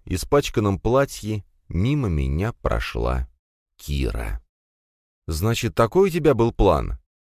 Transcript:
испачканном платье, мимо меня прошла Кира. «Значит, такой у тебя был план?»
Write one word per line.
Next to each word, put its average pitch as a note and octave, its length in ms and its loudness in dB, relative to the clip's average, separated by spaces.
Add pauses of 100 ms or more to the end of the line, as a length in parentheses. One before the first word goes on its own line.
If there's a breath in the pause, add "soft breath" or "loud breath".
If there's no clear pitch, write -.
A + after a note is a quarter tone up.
испачканном G2+ 720 0
платье, A2+ 640 -2 (260)
мимо B2 380 0
меня D#2 460 -2
прошла A#1 760 -4 (500)
Кира. A1+ 640 -6 (840)
«Значит, G2+ 480 -2
такой F3+ 360 4
у - 20 -2
тебя D#3 240 4
был A#2 160 2
план?» D#2 480 2 (380)